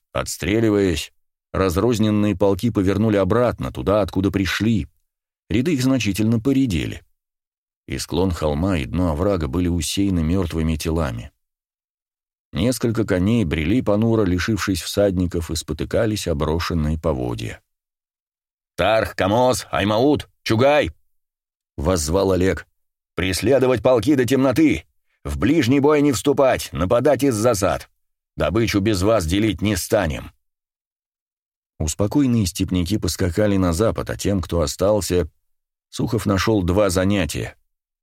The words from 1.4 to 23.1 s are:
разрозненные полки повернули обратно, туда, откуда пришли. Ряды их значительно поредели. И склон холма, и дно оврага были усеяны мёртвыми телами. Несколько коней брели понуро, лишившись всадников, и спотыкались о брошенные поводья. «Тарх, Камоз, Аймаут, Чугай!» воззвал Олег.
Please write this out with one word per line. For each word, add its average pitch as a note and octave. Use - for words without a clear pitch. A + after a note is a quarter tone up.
разрозненные G#2
полки G2+
повернули G2+
обратно, G2+
туда, G2+
откуда F#2+
пришли. G2
Ряды B2+
их B2+
значительно A2+
поредели. A2+
И C2+
склон F2+
холма, D#2+
и C2+
дно D#2+
оврага E2+
были F2
усеяны F2
мёртвыми D#2+
телами. D2+
Несколько A#2
коней G2+
брели D#2+
понуро, A2
лишившись F#2
всадников, F2+
и E2+
спотыкались G2+
о E2
брошенные D#2
поводья. B1
«Тарх, G2+
Камоз, A#2
Аймаут, G#2+
Чугай!» B2+
воззвал F2
Олег. F2+